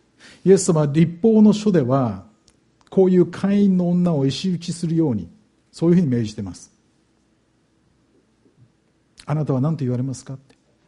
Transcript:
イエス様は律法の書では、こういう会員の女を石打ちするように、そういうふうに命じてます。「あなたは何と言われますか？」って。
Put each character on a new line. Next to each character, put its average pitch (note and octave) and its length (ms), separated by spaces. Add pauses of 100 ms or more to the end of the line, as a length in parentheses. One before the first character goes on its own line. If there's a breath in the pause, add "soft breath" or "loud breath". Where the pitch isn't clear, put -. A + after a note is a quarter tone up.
(440 loud breath)
イ F3+ 80
エ F#3+ 40
ス F#3+ 100
様 D#3 160
は D3 40
律 D#3+ 340
法 A3 220
の G#3+ 100
書 G#3 200
で E3 100
は、 A#2 460 (640)
こ F#3+ 140
う F#3 60
い F#3 80
う E3+ 80
会 G3+ 400
員 F#3+ 100
の F3 140
女 F3 240
を C#3 100
石 C3+ 240
打 F3+ 100
ち - 140
す - 140
る D#3+ 100
よ D#3+ 140
う A#2 40
に、 F2 140 (440)
そ E3 160
う - 20
い - 20
う F3 40
ふ - 20
う - 20
に E3+ 80
命 A#2+ 160
じ G#2 120
て - 60
ま F#2 120
す。 - 180 (2500)
「あ D3 80
な D3+ 100
た C#3+ 80
は C3 80
何 D3+ 160
と C#3+ 80
言 B2 80
わ B2 60
れ B2+ 40
ま C3 120
す - 100
か？」 - 100
っ C3 40
て。 - 180 (320)